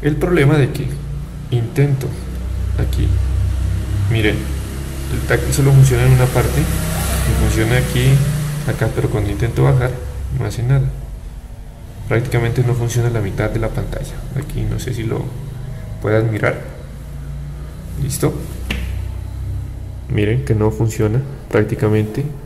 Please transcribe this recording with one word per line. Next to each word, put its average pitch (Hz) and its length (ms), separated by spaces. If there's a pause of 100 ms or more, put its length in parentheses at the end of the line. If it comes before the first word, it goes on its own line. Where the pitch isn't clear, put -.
El 147 120
problema 160 400
de 139 140
que - 160 (640)
intento 131 580 (680)
aquí, - 300 (1040)
miren, 107 240 (760)
el - 140
táctil 123 240
solo 139 200
funciona 127 340
en 131 80
una 127 120
parte, 127 360
y - 840
funciona 110 340
aquí, 127 280 (600)
acá, - 260
pero - 160
cuando 202 220
intento - 320
bajar 131 260 (480)
no 117 80
hace 104 160
nada. 135 240 (1200)
Prácticamente 117 560
no 120 120
funciona 117 340
la 117 100
mitad 104 300
de 113 100
la 113 100
pantalla. - 440 (220)
Aquí - 260
no 110 160
sé 127 160
si 113 100
lo 113 220 (760)
puedan 110 300
mirar. 107 280 (1400)
¿Listo? - 320 (1800)
Miren 104 340
que 113 100
no 107 160
funciona 110 520 (280)
prácticamente 107 760 (200)